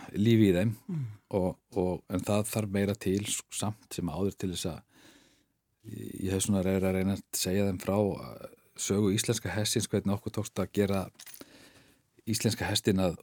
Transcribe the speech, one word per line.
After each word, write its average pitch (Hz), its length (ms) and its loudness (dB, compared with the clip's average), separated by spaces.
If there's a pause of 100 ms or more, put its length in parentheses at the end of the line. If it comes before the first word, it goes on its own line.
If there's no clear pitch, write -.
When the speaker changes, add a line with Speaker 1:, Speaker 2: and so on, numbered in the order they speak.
(160)
Speaker 1:
lífi 107 340 6
í 87 80 6
þeim 107 160 2 (100)
Speaker 2:
Mm. 160 220 -6 (260)
Speaker 1:
og, 92 260 -2 (140)
og, 90 360 -2
en 98 140 -4
það 104 240 0
þarf 104 280 -4
meira 101 220 0
til, 98 280 -2
s-, - 260 -6
samt - 440 -8
sem 90 160 -6
áður 92 280 -4
til 95 140 -6
þess - 160 -6
að, 82 140 -8 (1040)
ég, - 320 -14
ég 92 160 2
hef 95 120 4
svona 98 160 4
verið 95 240 4
að 95 120 4
reyna 95 180 4
að 98 160 -6
segja 95 340 2
þeim 95 160 0
frá, - 160 0
uh, 64 540 0 (240)
sögu 101 380 2
íslenska 110 400 -2
hestsins, 107 360 -2
hvernig 98 240 0
okkur 101 200 -6
tókst - 280 -6
að 95 120 -4
gera 98 340 0 (1200)
íslenska 110 420 -2
hestinn 101 340 0
að 87 200 0